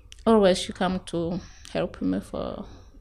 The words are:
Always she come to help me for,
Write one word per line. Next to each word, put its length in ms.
Always 320
she 140
come 340
to 340
help 280
me 200
for, 440